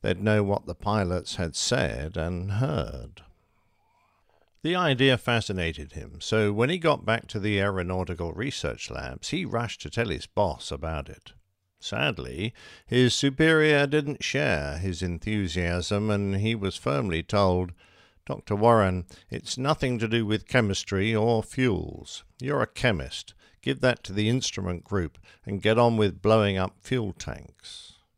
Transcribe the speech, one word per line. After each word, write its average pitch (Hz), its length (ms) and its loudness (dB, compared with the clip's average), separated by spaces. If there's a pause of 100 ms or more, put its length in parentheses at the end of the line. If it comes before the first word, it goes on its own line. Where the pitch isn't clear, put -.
they'd 95 200 -2
know 107 220 4
what 98 220 0
the - 100 -8
pilots 95 600 -2
had 85 200 -4
said 80 600 -2
and 90 360 -4
heard. 101 680 -4 (1400)
The 170 120 2
idea 135 440 4
fascinated 90 720 -2
him, 76 260 -14
so 107 320 2
when 117 200 2
he 180 80 -2
got 160 260 0
back 113 220 -2
to 107 120 -6
the 101 220 0
aeronautical 90 720 -2
research 80 560 -6
labs, - 400 -10
he 180 160 -4
rushed 117 380 -4
to - 80 -10
tell 117 180 -2
his 69 160 -6
boss - 460 -2
about 78 360 -6
it. - 260 -20 (460)
Sadly, 107 720 -6 (360)
his 123 260 4
superior 151 720 4
didn't 147 380 -2
share 82 560 -2
his 90 240 -4
enthusiasm, 90 1040 -2
and 101 280 0
he 113 180 0
was 98 220 -4
firmly 113 440 0
told, 90 520 2 (520)
"Doctor - 320 -6
Warren, 101 480 4 (240)
it's - 280 -8
nothing 131 420 0
to 113 80 0
do 113 180 2
with 104 240 -2
chemistry 104 680 0
or 110 260 2
fuels. - 840 -4 (160)
You're 135 200 -2
a 117 60 0
chemist. - 680 -4 (280)
Give 135 180 -4
that 123 240 2
to - 80 -12
the 104 160 0
instrument 95 560 -2
group 90 340 -2 (280)
and 101 160 -6
get 110 180 4
on 120 160 6
with 98 260 2
blowing 104 360 4
up 92 240 -2
fuel 113 320 -4
tanks." - 800 -16 (240)